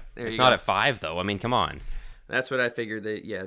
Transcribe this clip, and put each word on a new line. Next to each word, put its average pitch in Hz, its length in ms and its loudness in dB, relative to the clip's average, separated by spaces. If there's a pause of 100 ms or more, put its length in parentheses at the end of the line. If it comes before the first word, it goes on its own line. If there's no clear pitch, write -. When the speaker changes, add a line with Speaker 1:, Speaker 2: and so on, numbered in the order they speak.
(160)
Speaker 1:
There 120 100 -8
Speaker 2:
It's 113 120 -4
Speaker 1:
you 127 60 4
Speaker 2:
not 127 60 10
Speaker 1:
go. 117 60 8
Speaker 2:
at 92 60 0
five, 107 380 2
though. 82 200 -4
I 92 40 2
mean, 101 140 0
come 120 160 -2
on. 76 260 2 (480)
Speaker 1:
That's 127 220 -2
what 131 100 0
I 120 100 2
figured 110 340 -4
that, 107 200 -4
yeah, 95 240 -6